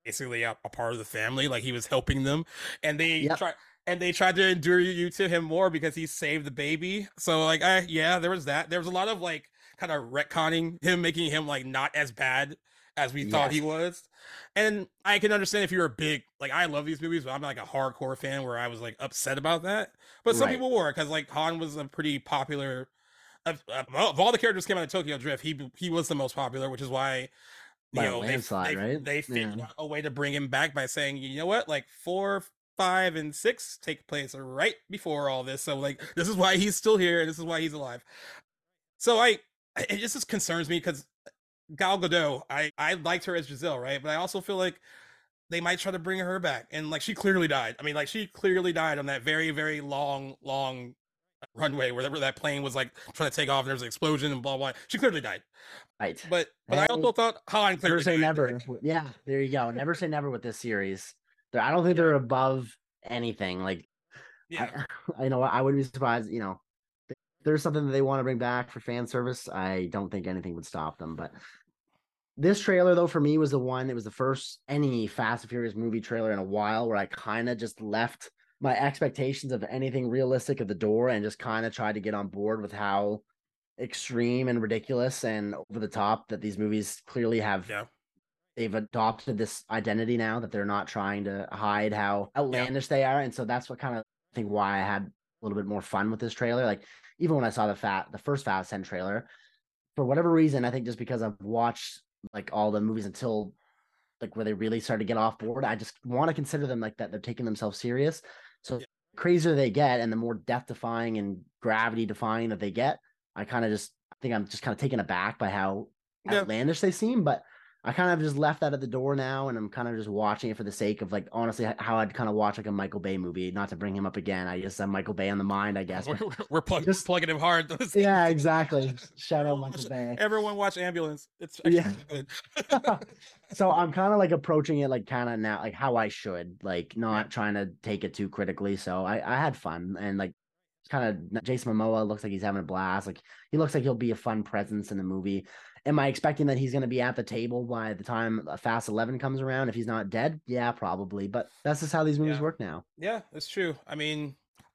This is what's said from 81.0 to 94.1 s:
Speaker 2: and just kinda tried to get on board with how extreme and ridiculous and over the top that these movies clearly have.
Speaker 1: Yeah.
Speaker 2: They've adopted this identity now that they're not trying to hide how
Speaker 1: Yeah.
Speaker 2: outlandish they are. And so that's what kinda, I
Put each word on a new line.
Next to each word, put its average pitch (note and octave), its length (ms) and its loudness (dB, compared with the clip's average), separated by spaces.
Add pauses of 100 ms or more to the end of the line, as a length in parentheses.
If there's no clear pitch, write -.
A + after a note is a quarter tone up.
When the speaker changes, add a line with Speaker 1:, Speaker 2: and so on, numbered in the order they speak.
Speaker 2:
and G#2 160 0
just G#2 140 -6
kinda A2+ 320 -2
tried G#2+ 240 -2
to G#2 60 -4
get G#2+ 140 -2
on G2+ 140 -4
board G#2 320 -2
with G2+ 120 -8
how G#2 500 0 (560)
extreme B2 720 0
and A#2+ 120 2
ridiculous A#2+ 640 -2
and G#2 300 -4
over G#2 240 -10
the G#2+ 100 -4
top G#2+ 400 0
that G#2 120 -6
these G2+ 180 -4
movies G#2+ 480 -2
clearly A#2 340 0
have. G2 260 -2
Speaker 1:
Yeah. G#2+ 200 -8 (720)
Speaker 2:
They've A2+ 180 -2
adopted A2 640 -2
this - 340 -4
identity A2+ 460 0
now A2+ 240 0
that G#2+ 100 -10
they're G2+ 140 -2
not G2+ 220 0
trying G2+ 380 -2
to G2 260 -4
hide G#2 420 0
how G2+ 380 0 (200)
Speaker 1:
Yeah. B2+ 160 0
Speaker 2:
outlandish C3+ 200 -2
they C3+ 180 4
are. C#3 160 2
And B2+ 140 -4
so B2 100 -4
that's A#2+ 240 -2
what B2+ 100 -10
kinda, B2 200 -4
I - 360 -16